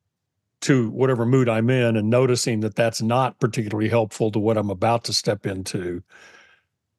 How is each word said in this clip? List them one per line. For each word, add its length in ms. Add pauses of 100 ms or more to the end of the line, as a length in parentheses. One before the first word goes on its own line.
(640)
to 280
whatever 340
mood 240
I'm 220
in 260
and 140
noticing 500
that 140
that's 260
not 380
particularly 500
helpful 440
to 80
what 180
I'm 100
about 360
to 80
step 340
into. 560 (960)